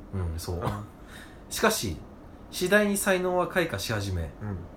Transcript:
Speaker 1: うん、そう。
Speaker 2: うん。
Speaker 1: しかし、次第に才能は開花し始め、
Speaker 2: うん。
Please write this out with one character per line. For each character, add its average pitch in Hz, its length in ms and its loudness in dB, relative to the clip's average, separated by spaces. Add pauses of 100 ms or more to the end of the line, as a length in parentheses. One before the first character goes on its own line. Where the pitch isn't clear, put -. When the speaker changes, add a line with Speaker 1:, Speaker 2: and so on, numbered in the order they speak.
(140)
Speaker 1:
う 90 220 -2
ん、 - 20 -4
そ 87 160 -4
う。 - 40 -2
Speaker 2:
う - 20 -4
ん。 95 40 -6 (880)
Speaker 1:
し - 100 -6
か 220 120 6
し、 104 260 -2 (540)
次 180 180 0
第 208 180 8
に 202 80 2
才 196 260 4
能 180 160 4
は 175 100 4
開 175 200 2
花 101 120 -2
し - 120 -2
始 101 220 0
め、 87 80 0
Speaker 2:
う 80 40 -2
ん。 73 40 -6 (480)